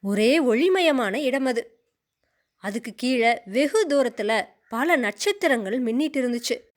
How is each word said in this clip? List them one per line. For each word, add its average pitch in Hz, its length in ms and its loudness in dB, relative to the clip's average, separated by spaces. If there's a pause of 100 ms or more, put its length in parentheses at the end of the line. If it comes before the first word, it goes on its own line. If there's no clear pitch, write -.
ஒரே 214 380 2
ஒளிமயமான 269 720 2
இடம் 269 300 -2
அது. 233 360 -4 (760)
அதுக்கு 214 360 -10
கீழே 240 520 0
வெகு 285 440 0
தூரத்துல 233 580 0 (220)
பல 294 280 0
நட்சத்திரங்கள் 247 840 -2
மின்னிட்டு 277 360 -2
இருந்துச்சு. 240 580 -6